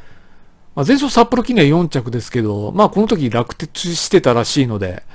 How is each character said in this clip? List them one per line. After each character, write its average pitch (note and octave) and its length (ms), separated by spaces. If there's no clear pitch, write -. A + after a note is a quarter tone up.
ま C#3+ 80
あ、 - 20
前 C4+ 120
走 C4+ 120
札 A#3 200
幌 A#3+ 140
記 A#3+ 100
念 D#3 160
四 E3+ 200
着 B2 220
で A#2+ 100
す - 100
け A#2+ 100
ど、 G#2 300
ま G#3 140
あ、 G3+ 40
こ G3 120
の A3 60
時 D3+ 220
落 A2+ 260
札 - 400
し - 140
て F#3+ 100
た C3 140
ら A#2 120
し C#3+ 180
い B2 40
の A2 100
で、 F#2+ 260